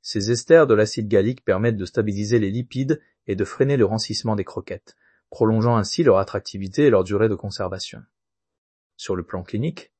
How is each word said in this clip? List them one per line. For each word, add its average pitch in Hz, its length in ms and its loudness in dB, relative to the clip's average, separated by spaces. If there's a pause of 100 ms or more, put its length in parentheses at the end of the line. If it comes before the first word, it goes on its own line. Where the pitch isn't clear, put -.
Ces 107 300 -4
esters 156 360 6
de 117 60 6
l'acide 107 340 0
gallique 107 360 0
permettent 107 340 0
de 95 80 -6
stabiliser 104 540 0
les 101 100 0
lipides 123 520 -4 (260)
et 101 80 -2
de 101 80 -2
freiner 139 340 0
le 110 80 4
rancissement 110 500 -4
des 98 100 -6
croquettes, - 500 -14 (340)
prolongeant 113 480 2
ainsi 107 260 -2
leur 107 140 6
attractivité 98 680 -2
et 143 40 6
leur 98 140 4
durée 104 260 0
de 101 60 -2
conservation. 95 680 -10 (920)
Sur - 180 -6
le 90 80 -6
plan 90 200 -10
clinique - 560 -8